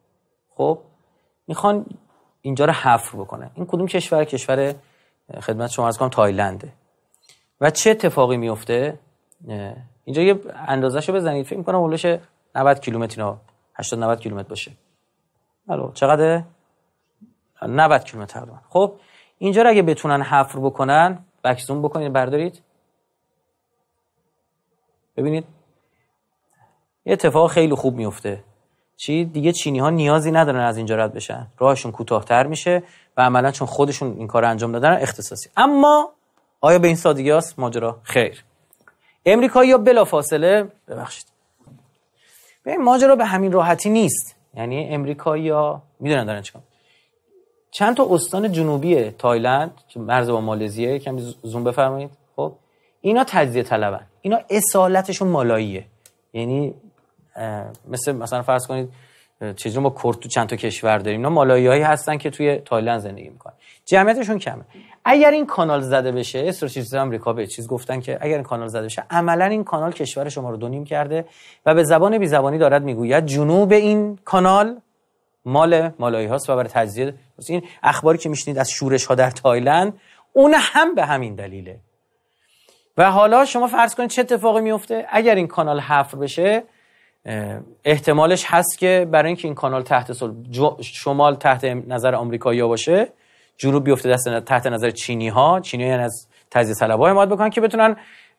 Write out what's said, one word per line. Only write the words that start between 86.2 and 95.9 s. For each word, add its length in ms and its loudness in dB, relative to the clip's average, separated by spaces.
اه، 340 -8
احتمالش 600 2
هست 320 0
که 320 2
برای 160 4
اینکه 220 -6
این 60 -6
کانال 280 -4
تحت 300 -2
سل-، 200 -8
جو-، 320 -2
شمال 520 0
تحت 300 0
نظر 500 -2
آمریکایی‌ها 540 -2
باشه، 400 2
جنوب 280 0
بیفته 240 2
دست 200 0
ن-، 120 -2
تحت 260 0
نظر 240 -2
چینی‌ها. 680 0
چینی‌ها 300 -4